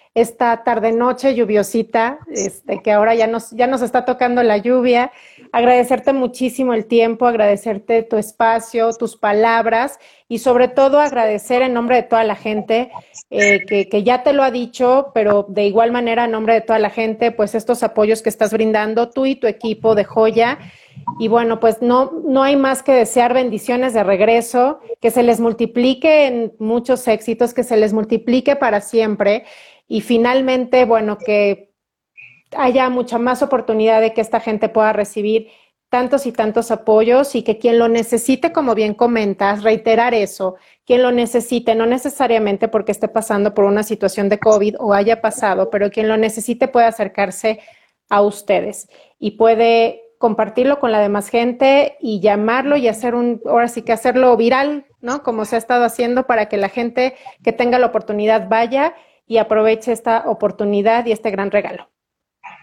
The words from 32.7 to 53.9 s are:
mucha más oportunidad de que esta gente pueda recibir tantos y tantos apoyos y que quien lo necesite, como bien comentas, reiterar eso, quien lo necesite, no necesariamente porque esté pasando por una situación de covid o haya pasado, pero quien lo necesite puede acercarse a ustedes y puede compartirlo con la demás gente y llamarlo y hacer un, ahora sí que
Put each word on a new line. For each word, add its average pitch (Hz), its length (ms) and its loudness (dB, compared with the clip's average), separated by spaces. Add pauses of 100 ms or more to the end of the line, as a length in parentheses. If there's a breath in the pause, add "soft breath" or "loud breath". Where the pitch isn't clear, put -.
mucha 247 300 -4
más 247 240 -2
oportunidad 220 580 2
de 220 120 0
que 226 80 -2
esta 220 180 -2
gente 220 280 -4
pueda 220 260 2
recibir 214 560 -4 (400 soft breath)
tantos 254 360 -2
y 240 60 -6
tantos 226 400 -2
apoyos 226 640 2
y 233 80 -2
que 220 160 -2
quien 233 180 2
lo 233 100 4
necesite, 233 640 0
como 285 220 -2
bien 214 220 -2
comentas, 208 640 0
reiterar 226 540 2
eso, 190 400 -4 (320 loud breath)
quien 247 160 4
lo 247 80 2
necesite, 240 640 0
no 226 100 0
necesariamente 226 840 -2
porque 220 240 -2
esté 208 160 -4
pasando 208 460 -2
por 202 120 2
una 202 180 2
situación 202 440 -2
de 208 120 0
covid 214 400 2
o 208 160 0
haya 220 260 0
pasado, 190 480 -2
pero 202 220 -2
quien 214 160 -2
lo 220 100 0
necesite 220 500 -2
puede 233 200 2
acercarse 214 720 -4 (500 loud breath)
a 208 140 2
ustedes 202 640 -2 (320 soft breath)
y 208 120 -6
puede 226 680 2 (160)
compartirlo 240 600 0
con 247 120 -2
la 214 80 2
demás 202 300 -2
gente 247 720 2
y 214 200 -4
llamarlo 226 540 0
y 247 120 0
hacer 220 260 -2
un, 240 320 -2
ahora 233 220 2
sí 233 160 -10
que 233 100 -2